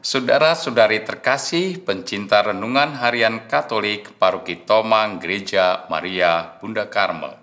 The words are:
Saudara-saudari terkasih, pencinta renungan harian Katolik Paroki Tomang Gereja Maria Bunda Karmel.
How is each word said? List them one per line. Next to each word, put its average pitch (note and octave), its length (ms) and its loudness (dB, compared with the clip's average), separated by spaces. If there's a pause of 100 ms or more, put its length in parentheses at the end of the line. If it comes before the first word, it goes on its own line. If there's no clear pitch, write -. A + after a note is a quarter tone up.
Saudara-saudari C3 960 2
terkasih, E3+ 800 -2
pencinta G2+ 560 0
renungan A#2 560 0
harian A#2 480 0
Katolik G#2+ 720 -4
Paroki F#2 400 0
Tomang A2 640 2
Gereja F#2 720 0
Maria E2+ 720 0
Bunda G#2+ 240 -6
Karmel. F2 540 -4